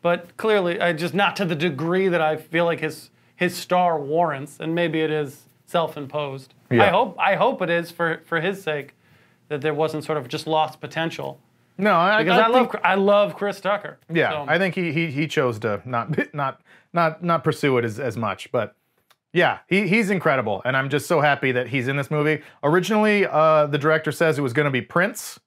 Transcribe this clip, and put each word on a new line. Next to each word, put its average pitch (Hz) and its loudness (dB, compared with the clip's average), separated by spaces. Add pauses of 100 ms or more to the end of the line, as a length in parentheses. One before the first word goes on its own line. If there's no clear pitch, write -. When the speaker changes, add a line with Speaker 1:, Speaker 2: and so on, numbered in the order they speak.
Speaker 1:
but 175 -2
clearly, 190 0
uh, 175 2
just 156 -4
not 190 0
to 202 -2
the 165 -2
degree 170 -2
that 170 0
I 156 0
feel 160 -2
like 170 0
his, - -8 (240)
his 180 -2
star 175 0
warrants. 147 -2
And 160 -4
maybe 160 0
it 156 0
is 147 -6 (180)
self-imposed. 147 -6 (160)
Speaker 2:
Yeah. 131 6
Speaker 1:
I 202 6
hope, 185 2
I 185 2
hope 220 0
it 175 -4
is 170 -2
for, 160 -4
for 165 -2
his 190 -4
sake, 143 -6 (540)
that 147 -6
there 151 -2
wasn't 156 -2
sort 156 -2
of 127 -8
just 151 -6
lost 156 0
potential. 143 -6 (380)
Speaker 2:
No, 196 4
I, 196 4
Speaker 1:
Because 220 4
Speaker 2:
I 220 6
Speaker 1:
I - 4
love 240 4
Speaker 2:
think - -6
Speaker 1:
Chri-, - 2
I 185 4
love 202 4
Chris 202 -6
Tucker. 190 -4 (140)
Speaker 2:
Yeah, 143 2
Speaker 1:
So. 147 -6
Speaker 2:
I 160 2
think 185 0
he, 170 -2
he, 165 0
he 147 -2
chose 127 0
to 104 -4
not, 123 -4
<laughs> - -
not, 135 -6 (340)
not, 165 0
not 170 0
pursue 139 2
it 120 2
as, 113 -6
as 127 -4
much, 104 -6
but 123 -2 (580)
yeah, 156 2 (100)
he, 190 2
he's 196 2
incredible, 135 0
and 131 0
I'm 135 0
just 143 -2
so 160 2
happy 139 2
that 123 -2
he's 127 -2
in 139 -2
this 139 -4
movie. 151 0 (220)
Originally, 196 2
uh, 156 4
the 147 -2
director 156 0
says 156 0
it 147 -2
was 123 -2
gonna 147 2
be 127 0
Prince. - -4